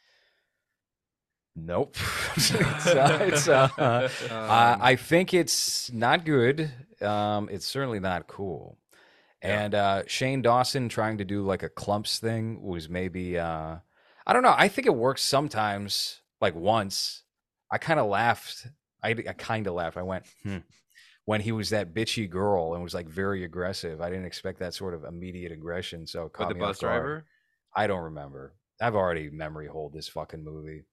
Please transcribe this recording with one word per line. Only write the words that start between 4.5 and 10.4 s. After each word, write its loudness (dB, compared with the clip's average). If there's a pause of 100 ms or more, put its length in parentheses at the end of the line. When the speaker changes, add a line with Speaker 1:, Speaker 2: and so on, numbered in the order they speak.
Speaker 1:
I, 8 (160)
I 6
think 2
it's 0
not 2
good. 4 (300)
Um, 0
it's -8
certainly -4
not -2
cool. -10 (640)
Speaker 2:
Yeah. 0
Speaker 1:
And, -2
uh, 2
Shane -2